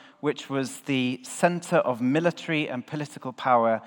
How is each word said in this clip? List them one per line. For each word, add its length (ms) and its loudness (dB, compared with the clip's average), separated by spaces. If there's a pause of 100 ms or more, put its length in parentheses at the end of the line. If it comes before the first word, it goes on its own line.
(220)
which 280 -4
was 380 -4
the 340 0
center 540 0
of 260 2
military 680 0
and 200 -8
political 440 -10
power 560 2